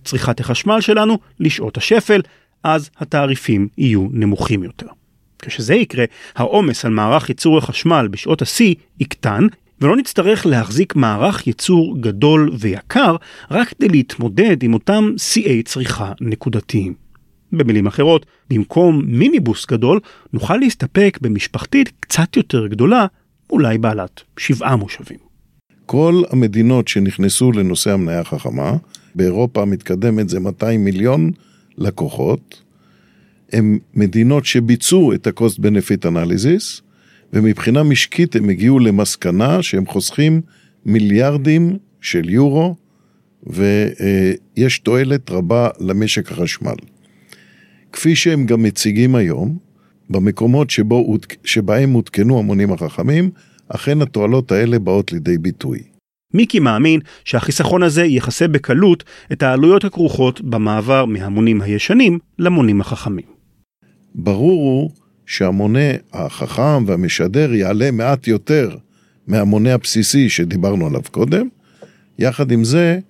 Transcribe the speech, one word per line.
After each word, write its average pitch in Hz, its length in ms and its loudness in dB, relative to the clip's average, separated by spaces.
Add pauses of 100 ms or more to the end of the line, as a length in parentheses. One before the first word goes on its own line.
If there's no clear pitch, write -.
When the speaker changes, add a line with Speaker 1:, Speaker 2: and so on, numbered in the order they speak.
Speaker 1:
צריכת - 360 -4
החשמל 202 420 -2
שלנו 214 360 0 (220)
לשעות 113 380 -4
השפל, 208 440 2 (420)
אז 156 340 -2
התעריפים 135 680 -2 (100)
יהיו 104 340 0
נמוכים 104 520 -2
יותר. - 240 -16 (520)
כשזה 120 360 -2
יקרה, 127 300 0 (300)
העומס 127 500 0
על 113 60 0
מערך 110 380 0
ייצור 156 280 2
החשמל 151 540 0
בשעות 147 300 -4
השיא 202 320 2 (260)
יקטן, 113 480 -2 (360)
ולא 165 140 4
נצטרך 208 480 -2
להחזיק 131 500 0
מערך 127 520 0
ייצור 165 540 0
גדול 143 580 2
ויקר 110 560 0 (360)
רק 226 180 0
כדי - 180 -2
להתמודד 135 760 2
עם 117 100 2
אותם 214 440 0
שיאי 139 460 0
צריכה 113 480 -6 (100)
נקודתיים. 110 720 -4 (580)
במילים 113 360 0
אחרות, 151 380 0 (240)
במקום 151 580 2
מיניבוס 139 580 0
גדול, 123 340 0 (340)
נוכל 143 240 -2
להסתפק 202 640 0
במשפחתית 120 800 -2
קצת - 380 -2
יותר 120 300 -2
גדולה, 151 380 2 (440)
אולי 127 280 2
בעלת 110 440 -4 (160)
שבעה 131 380 -2
מושבים. - 440 -8 (680)
Speaker 2:
כל 170 440 2
המדינות 117 580 2
שנכנסו 98 640 0
לנושא 98 400 -2
המניה 87 280 -2
החכמה, 73 560 -6 (400)
באירופה 107 460 0
המתקדמת 101 680 -2
זה 90 100 -4
מאתיים 104 440 -2
מיליון 101 480 0 (460)
לקוחות, 90 840 -4 (920)
הם 107 260 2 (140)
מדינות 113 520 2
שביצעו 123 680 2
את - 140 -4
ה-cost 110 320 -2
benefit 101 460 0
analysis, 90 800 -2 (500)
ומבחינה 110 500 2
משקית 151 520 0
הם 104 140 2
הגיעו 110 300 2
למסקנה 107 840 2
שהם 95 220 -2
חוסכים 156 560 0 (440)
מיליארדים 139 920 2 (240)
של 85 280 -4
יורו, 143 460 2 (720)
ויש 98 1300 0
תועלת 131 520 0
רבה 92 380 0 (100)
למשק 98 520 -2
החשמל. - 440 -6 (1160)
כפי 160 220 0
שהם 151 300 0
גם 113 180 2
מציגים 107 520 2
היום, 98 420 0 (520)
במקומות 113 600 0
שבו 107 260 0
הותק-, - 480 -2
שבהם 113 480 0
הותקנו 117 480 2
המונים 101 340 0
החכמים, 113 560 -2 (400)
אכן 147 320 -2
התועלות 127 500 0
האלה 117 280 2
באות 95 320 0
לידי 85 260 -2
ביטוי. 80 420 -6 (540)
Speaker 1:
מיקי 220 260 2
מאמין 147 400 2 (260)
שהחיסכון 151 580 0
הזה 165 200 2
יכסה 135 440 0
בקלות 160 560 2 (280)
את - 120 -2
העלויות 143 400 4
הכרוכות 147 580 0
במעבר 117 640 0
מהמונים 107 560 0
הישנים 170 580 2 (200)
למונים 131 420 2
החכמים. 98 440 -8 (920)
Speaker 2:
ברור 117 460 2
הוא 139 300 0 (340)
שהמונה 104 680 0 (220)
החכם 120 720 -2
והמשדר 95 680 0
יעלה 107 380 0
מעט 127 360 -2
יותר 117 500 0 (500)
מהמונה 107 460 2
הבסיסי 120 560 0
שדיברנו 90 580 -2
עליו 67 140 -4 (100)
קודם. 165 360 0 (720)
יחד 131 320 -2
עם 117 120 2
זה, 170 360 0 (100)